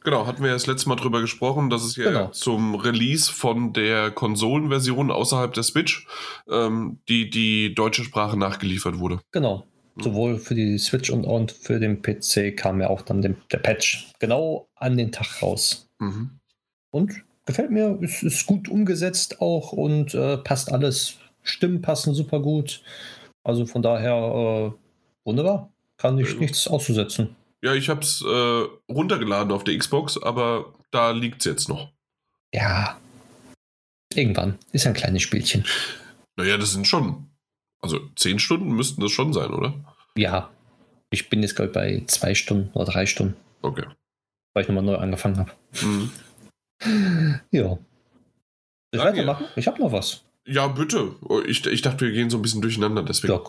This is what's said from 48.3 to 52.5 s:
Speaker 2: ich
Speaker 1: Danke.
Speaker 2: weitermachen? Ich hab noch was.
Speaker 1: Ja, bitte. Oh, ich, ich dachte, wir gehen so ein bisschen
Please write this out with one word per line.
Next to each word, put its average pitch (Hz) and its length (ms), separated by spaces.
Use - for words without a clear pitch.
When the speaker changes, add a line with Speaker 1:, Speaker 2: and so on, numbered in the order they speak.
Speaker 2:
ich 117 80
Speaker 1:
Danke. 175 180
Speaker 2:
weitermachen? 147 280
Ich - 100
hab - 120
noch 180 140
was. - 320
Speaker 1:
Ja, 139 220
bitte. 139 540
Oh, - 240
ich, - 200
ich - 160
dachte, 131 240
wir 113 60
gehen 117 180
so 117 80
ein 107 40
bisschen 110 200